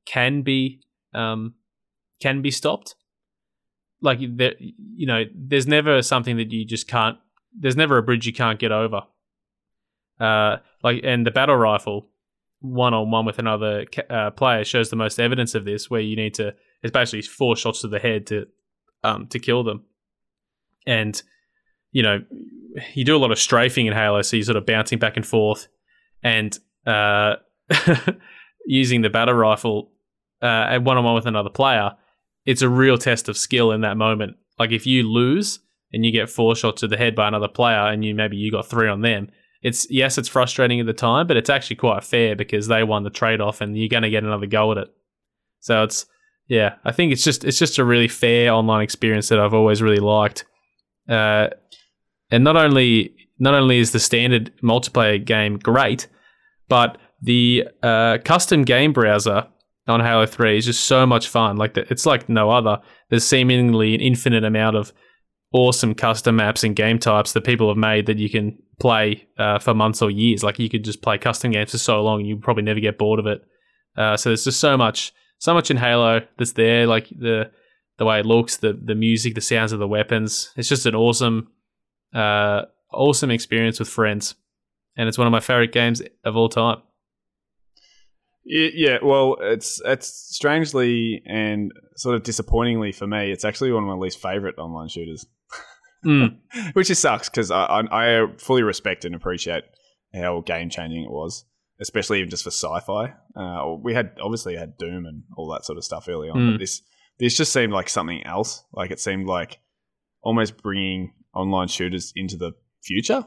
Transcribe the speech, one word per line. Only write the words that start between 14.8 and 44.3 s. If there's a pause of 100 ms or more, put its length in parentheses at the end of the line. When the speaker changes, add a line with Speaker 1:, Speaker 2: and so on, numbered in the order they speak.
Speaker 1:
the
most
evidence
of
this,
where
you
need
to, (280)
it's
basically
four
shots
to
the
head
to, (560)
um,
to
kill
them. (1000)
And, (720)
you
know, (760)
you
do
a
lot
of
strafing
in
Halo,
so
you're
sort
of
bouncing
back
and
forth (540)
and, (300)
uh, (320)
<laughs>
using
the
battle
rifle, (500)
uh, (240)
at
one-on-one
with
another
player. (520)
It's
a
real
test
of
skill
in
that
moment. (220)
Like,
if
you
lose (320)
and
you
get
four
shots
to
the
head
by
another
player
and
you,
maybe
you
got
three
on
them, (320)
it's,
yes,
it's
frustrating
at
the
time,
but
it's
actually
quite
fair
because
they
won
the
trade-off
and
you're
gonna
get
another